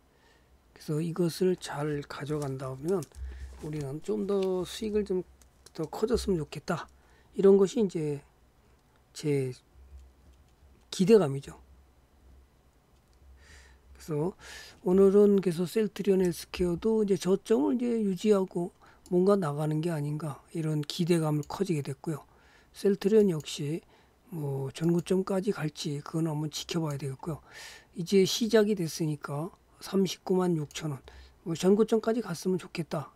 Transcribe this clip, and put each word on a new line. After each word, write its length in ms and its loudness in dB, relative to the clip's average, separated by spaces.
그래서 260 -4
이것을 560 0
잘 460 -6
가져간다면 1040 -6
우리는 380 -8
좀 260 -4
더 380 0
수익을 400 -4
좀 180 -2
더 120 -6
커졌으면 540 0
좋겠다. 500 -6
이런 220 8
것이 240 2
이제 400 -2
제 400 -2
기대감이죠. 680 2
그래서 400 -4
오늘은 580 6
계속 260 -2
셀트리온 540 0
헬스케어도 840 0
이제 120 2
저점을 600 2
이제 100 -2
유지하고 840 0
뭔가 240 6
나가는 460 -2
게 100 -2
아닌가 500 -6
이런 300 -2
기대감을 680 0
커지게 360 -2
됐고요. 420 -8
셀트리온 560 4
역시 520 -4
뭐 420 -6
전고점까지 800 0
갈지 520 -6
그건 220 -4
한번 240 -4
지켜봐야 480 -6
되겠고요. 420 -8
이제 320 4
시작이 480 2
됐으니까 800 -4
삼십구만 800 0
육천 320 -6
원, 100 -6
뭐 100 -4
전고점까지 680 4
갔으면 360 -2
좋겠다 580 -8